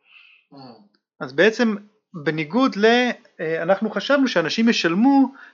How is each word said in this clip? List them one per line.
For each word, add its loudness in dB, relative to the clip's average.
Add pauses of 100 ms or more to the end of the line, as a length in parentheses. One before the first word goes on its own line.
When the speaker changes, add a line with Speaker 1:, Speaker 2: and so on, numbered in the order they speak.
(520)
Speaker 1:
Mm. -20 (640)
Speaker 2:
אז -12
בעצם 2 (400)
בניגוד -4
ל-, 2 (300)
אה, -6
אנחנו 0
חשבנו 0
שאנשים 0
ישלמו 2 (220)